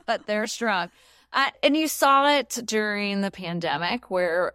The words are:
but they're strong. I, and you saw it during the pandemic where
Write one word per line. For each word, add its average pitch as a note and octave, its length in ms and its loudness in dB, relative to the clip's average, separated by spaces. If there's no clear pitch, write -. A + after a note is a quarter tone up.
but A3 220 -4
they're G#3+ 180 -2
strong. G3+ 460 -4
I, C4+ 180 2
and C#4+ 120 6
you D#4 120 0
saw C#4 500 4
it B3+ 260 -4
during G#3 580 -2
the G3 100 -2
pandemic E3+ 800 -4
where F3+ 440 0